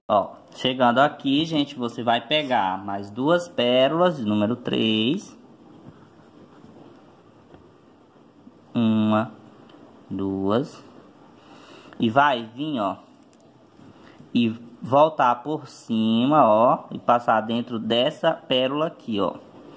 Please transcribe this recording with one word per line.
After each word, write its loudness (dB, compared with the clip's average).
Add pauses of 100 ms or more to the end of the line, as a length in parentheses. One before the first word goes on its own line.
Ó, 2 (240)
chegando 2
aqui, 0
gente, -4
você -6
vai 0
pegar -2
mais -10
duas 0
pérolas 2
de -8
número 0
três. -2 (3250)
Uma, 2 (800)
duas. -2 (1160)
E 0
vai 0 (120)
vir, -6
ó, -4 (1400)
e 2 (320)
voltar 2
por -8
cima, 2
ó, 4 (120)
e -12
passar 2
dentro -4
dessa 0
pérola -2
aqui, -6
ó. -2 (420)